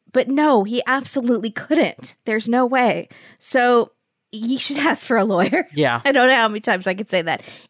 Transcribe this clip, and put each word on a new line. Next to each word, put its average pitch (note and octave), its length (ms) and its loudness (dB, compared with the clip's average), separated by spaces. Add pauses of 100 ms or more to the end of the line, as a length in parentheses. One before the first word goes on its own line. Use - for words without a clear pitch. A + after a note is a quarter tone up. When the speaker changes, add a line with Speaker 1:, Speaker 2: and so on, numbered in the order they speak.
(120)
Speaker 1:
"But B3+ 180 0
no, C#4 340 4
he A3+ 240 -4
absolutely B3 640 -2
couldn't. - 640 -2 (100)
There's A3 240 -4
no B3 160 2
way." A#3+ 420 0 (320)
So A#3+ 520 2 (420)
you A#3 240 -4
should C#4+ 200 -4
<laughs> D4 140 0
ask - 160 -6
for B3 80 0
a A3+ 100 2
lawyer. G3 480 0
Speaker 2:
Yeah. C3 300 0
Speaker 1:
I C#4 80 0
don't B3+ 160 4
know C4+ 80 4
how A3+ 140 2
many G#3+ 100 -6
times F#3+ 280 -2
I F#3+ 80 -2
could G3+ 140 -10
say F#3 120 -2
that. E3 200 -4 (280)